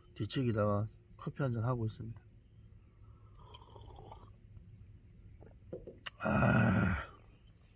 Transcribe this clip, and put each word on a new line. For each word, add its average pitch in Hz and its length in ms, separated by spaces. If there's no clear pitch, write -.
뒤척이다가 107 720
커피 - 280
한잔 117 200
하고 120 220
있습니다. 113 340
아, 113 760